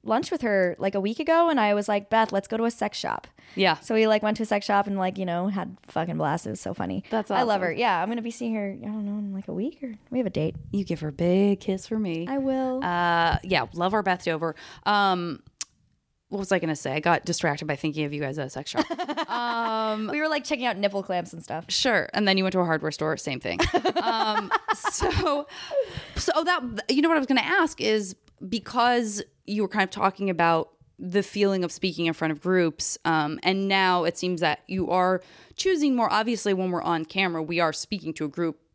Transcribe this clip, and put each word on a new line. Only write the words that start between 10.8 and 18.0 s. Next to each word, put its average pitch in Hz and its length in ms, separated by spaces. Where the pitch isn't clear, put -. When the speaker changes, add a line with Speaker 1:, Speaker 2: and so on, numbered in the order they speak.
Speaker 2:
give 165 160
her 151 80
a 143 40
big 190 460
kiss 190 280
for 220 120
me. 170 280
Speaker 1:
I 277 120
will. 262 440
Speaker 2:
Uh, 170 600
yeah, 151 300
love 180 200
our 214 100
Beth 180 220
Dover. 160 300
Um, 185 580
what 196 100
was 196 140
I 180 60
gonna 160 180
say? 135 160
I 151 80
got 165 240
distracted 156 400
by 147 100
thinking 151 300